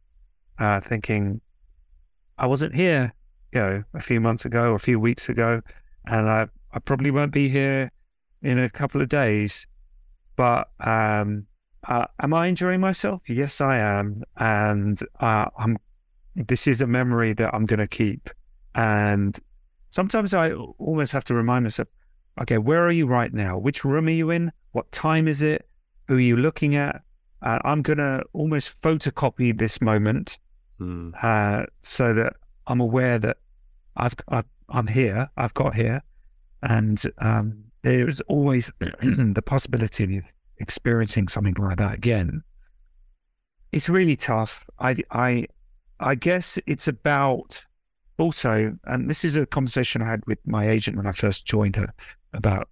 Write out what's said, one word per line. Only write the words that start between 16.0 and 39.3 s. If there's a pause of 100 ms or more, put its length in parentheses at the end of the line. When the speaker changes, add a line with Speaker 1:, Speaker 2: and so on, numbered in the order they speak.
Speaker 1:
this
is
a
memory
that
I'm
gonna
keep." (440)
And (520)
sometimes
I
almost
have
to
remind
myself, (520)
"Okay,
where
are
you
right
now?
Which
room
are
you
in? (200)
What
time
is
it? (380)
Who
are
you
looking
at?" (380)
Uh,
I'm
gonna (100)
almost
photocopy
this
moment, (400)
Speaker 2:
Hmm. (120)
Speaker 1:
uh, (160)
so
that (320)
I'm
aware
that (580)
I've, (140)
I've, (240)
I'm
here,
I've
got
here. (600)
And, (180)
um, (180)
there's
always
<clears throat>
the